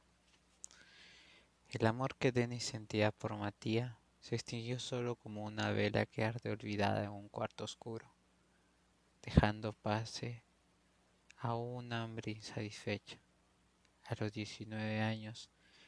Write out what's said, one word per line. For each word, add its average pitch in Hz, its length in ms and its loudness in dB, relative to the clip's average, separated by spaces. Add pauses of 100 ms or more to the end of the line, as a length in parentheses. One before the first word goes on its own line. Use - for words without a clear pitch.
(1700)
El 113 160 2
amor 120 300 2
que 131 160 4
Denis 120 320 0
sentía 107 480 2
por 107 260 -4
Matías 110 580 0 (260)
se - 120 -8
extinguió 120 460 -4
solo 120 360 -2
como 107 280 -8
una 107 260 0
vela 104 380 4
que - 180 0
arde 113 240 -2
olvidada 104 540 2
en 101 80 -4
un 101 180 -12
cuarto 113 340 -6
oscuro, - 480 -8 (1080)
dejando 107 520 6
pase 113 680 -2 (960)
a 117 160 -2
un 120 400 -4
hambre 113 380 -4
insatisfecha. 107 880 -4 (840)
A - 140 -2
los 107 140 -2
diecinueve 110 680 -4
años, 110 500 -2 (360)